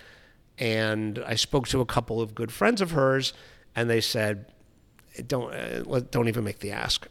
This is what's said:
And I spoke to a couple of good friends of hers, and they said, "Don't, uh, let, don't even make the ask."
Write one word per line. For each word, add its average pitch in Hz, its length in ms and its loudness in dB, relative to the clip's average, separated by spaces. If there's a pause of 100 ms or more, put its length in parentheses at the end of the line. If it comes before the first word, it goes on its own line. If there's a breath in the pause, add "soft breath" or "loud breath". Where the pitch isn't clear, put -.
(580 loud breath)
And 110 680 0
I - 100 -2
spoke - 340 0
to 131 120 2
a 117 40 2
couple 113 360 -2
of 110 140 -6
good 117 160 -4
friends 208 300 2
of 175 100 0
hers, 135 420 4 (420 loud breath)
and 117 140 2
they 113 120 4
said, 107 440 -2 (840)
"Don't, 127 260 -2
uh, 120 320 -6
let, 127 260 -2
don't 120 160 2
even 113 160 0
make 104 160 -4
the 101 120 -8
ask." - 400 -4